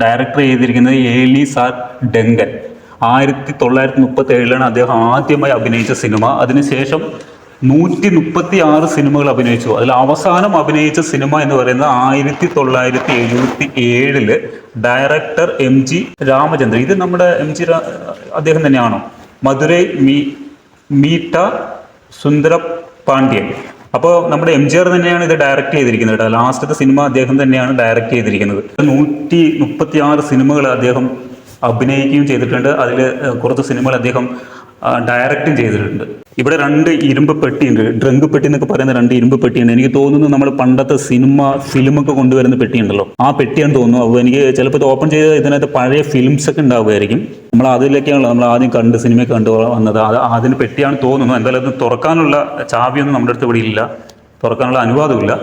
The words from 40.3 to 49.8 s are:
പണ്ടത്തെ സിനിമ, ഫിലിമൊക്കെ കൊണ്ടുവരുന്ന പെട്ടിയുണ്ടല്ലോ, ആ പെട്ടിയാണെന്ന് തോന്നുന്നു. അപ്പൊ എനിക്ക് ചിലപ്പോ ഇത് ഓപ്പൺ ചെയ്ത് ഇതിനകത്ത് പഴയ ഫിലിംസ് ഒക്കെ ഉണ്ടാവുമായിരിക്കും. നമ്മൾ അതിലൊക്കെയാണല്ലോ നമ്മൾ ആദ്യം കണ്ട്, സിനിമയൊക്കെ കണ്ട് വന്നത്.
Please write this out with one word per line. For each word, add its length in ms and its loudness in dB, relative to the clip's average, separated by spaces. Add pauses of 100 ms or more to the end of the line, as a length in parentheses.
പണ്ടത്തെ 480 2
സിനിമ, 540 2 (200)
ഫിലിമൊക്കെ 480 2
കൊണ്ടുവരുന്ന 360 2
പെട്ടിയുണ്ടല്ലോ, 500 0 (160)
ആ 100 4
പെട്ടിയാണെന്ന് 480 0
തോന്നുന്നു. 260 2
അപ്പൊ 140 2
എനിക്ക് 380 2
ചിലപ്പോ 220 0
ഇത് 60 2
ഓപ്പൺ 240 2
ചെയ്ത് 260 4
ഇതിനകത്ത് 380 0
പഴയ 280 2
ഫിലിംസ് 480 0
ഒക്കെ 120 -2
ഉണ്ടാവുമായിരിക്കും. 580 2 (340)
നമ്മൾ 140 4
അതിലൊക്കെയാണല്ലോ 640 2
നമ്മൾ 160 2
ആദ്യം 320 2
കണ്ട്, 200 2
സിനിമയൊക്കെ 360 2
കണ്ട് 160 0
വന്നത്. 580 0